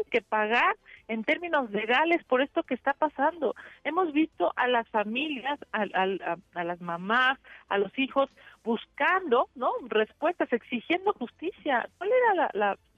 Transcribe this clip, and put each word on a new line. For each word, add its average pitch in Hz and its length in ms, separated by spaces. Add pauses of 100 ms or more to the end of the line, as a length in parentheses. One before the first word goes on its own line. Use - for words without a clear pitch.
que 226 140
pagar 240 520 (320)
en 220 160
términos 320 460
legales 247 540
por 254 180
esto 302 220
que - 100
está 277 200
pasando. 302 640 (280)
Hemos 320 280
visto 311 440
a 247 120
las 240 220
familias, 254 720 (120)
al, 208 220
al, 190 300
a, 170 140 (220)
a 175 40
las 175 180
mamás, 208 560 (320)
a 196 80
los 196 220
hijos 269 280 (360)
buscando, 294 920
¿no? 277 160 (160)
respuestas, 220 640
exigiendo 339 600
justicia. - 760 (120)
¿Cuál 381 100
era 494 240
la, 294 200
la, 202 260 (180)